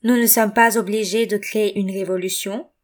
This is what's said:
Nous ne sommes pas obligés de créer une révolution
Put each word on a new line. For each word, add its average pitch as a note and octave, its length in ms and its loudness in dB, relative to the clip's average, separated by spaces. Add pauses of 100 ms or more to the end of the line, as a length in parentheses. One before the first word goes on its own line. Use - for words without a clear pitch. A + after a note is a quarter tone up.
Nous A#3+ 140 2
ne A#3 100 2
sommes A3 260 2
pas A#3 260 4
obligés G#3+ 480 -2
de G3+ 100 -2
créer G#3 420 -2
une F#3+ 140 -2
révolution F#3+ 760 -4 (160)